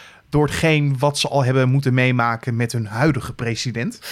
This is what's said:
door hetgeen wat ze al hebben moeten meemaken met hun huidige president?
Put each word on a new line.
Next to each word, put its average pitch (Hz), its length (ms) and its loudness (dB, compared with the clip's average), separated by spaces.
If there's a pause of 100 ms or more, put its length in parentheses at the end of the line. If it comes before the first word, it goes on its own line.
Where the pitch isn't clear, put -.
(300)
door 147 160 2
hetgeen 147 540 2
wat 143 180 0
ze - 100 -2
al 139 160 0
hebben 127 260 2
moeten 131 240 2
meemaken 123 640 0
met 117 160 -2
hun 113 140 -4
huidige 117 480 0
president? 117 640 -6 (120)